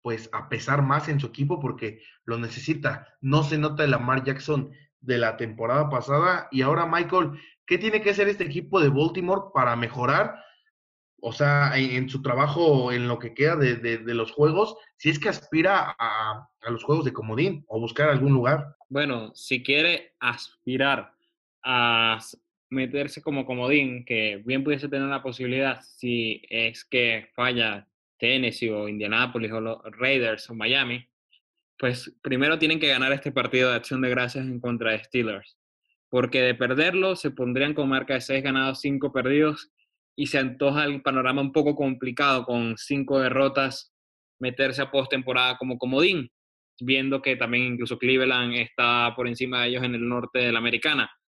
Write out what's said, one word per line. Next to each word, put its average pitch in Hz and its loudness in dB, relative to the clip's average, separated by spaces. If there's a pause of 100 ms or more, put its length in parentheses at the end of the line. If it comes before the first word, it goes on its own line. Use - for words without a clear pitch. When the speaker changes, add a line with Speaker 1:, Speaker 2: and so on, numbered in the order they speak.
Speaker 1:
pues, 113 -6
a - -8
pesar 135 0
más 139 2
en 147 0
su - -2
equipo 143 -2
porque 117 -6 (220)
lo 117 -4
necesita. - -6
No 139 4
se 151 0
nota 151 0
el 143 4
Lamar 123 2
Jackson 135 -2 (300)
de 123 0
la 113 2
temporada 120 0
pasada. 147 0
Y 131 2
ahora, 170 2
Michael, 170 2 (340)
¿qué 180 2
tiene 214 0
que 202 2
hacer 202 2
este 196 -2
equipo 175 0
de 143 6
Baltimore 175 0
para 123 4
mejorar? 127 0 (840)
O 117 -6
sea, 143 4
en, 131 2
en 127 -2
su 135 -6
trabajo, 139 4
en 123 0
lo 120 -2
que 113 -12
queda 156 2
de, 127 4
de, 113 -2
de 113 -6
los 113 -2
juegos, 160 2 (220)
si 151 0
es 151 -2
que 208 0
aspira 180 0
a, 110 -4 (120)
a 117 -8
los 113 -4
juegos 151 0
de 123 -2
comodín 117 -2
o 113 -6
buscar 143 0
algún 139 4
lugar. 135 2 (120)
Speaker 2:
Bueno, 131 -4
si 131 -6
quiere 156 0
aspirar 127 -2 (520)
a 117 2
s-, - -18 (320)
meterse 139 -4
como 139 -4
comodín, 127 0
que 110 -2
bien 131 -2
pudiese 143 -2
tener 139 -2
una 139 -4
posibilidad 131 -4
si 117 -4
es 113 -4
que 117 0
falla 117 -2 (300)
Tennessee 120 0
o 104 -4
Indianapolis 110 -2
o 113 -4
los 113 -6
Raiders 120 -2
o 117 -12
Miami, 120 -2 (760)
pues 123 -2
primero 143 0
tienen 156 2
que 151 2
ganar 131 2
este 135 -2
partido 127 2
de 120 2
Acción 131 -4
de 127 0
Gracias 123 -2
en 127 -6
contra 117 -2
de 110 -2
Steelers, 110 -4 (540)
porque 127 2
de 127 4
perderlo 175 0
se 147 -4
pondrían 131 -2
con 147 0
marca 131 0
de 127 0
seis 135 -2
ganados, 135 -2
cinco 139 -2
perdidos, 147 0 (420)
y - -4
se - -2
antoja 139 2
el 143 -4
panorama 131 0
un 139 -2
poco 147 2
complicado 131 0
con 117 -2
cinco 139 -2
derrotas, 135 0 (460)
meterse 131 0
a 135 -4
postemporada 127 0
como 127 -6
comodín, 135 2 (500)
viendo 135 0
que 131 0
también 120 0
incluso 120 -4
Cleveland 127 2
está 120 2
por 123 -2
encima 123 -2
de 120 0
ellos 123 -2
en 123 -2
el 120 -2
norte 123 -2
de 123 2
la 117 2
Americana. 120 0 (180)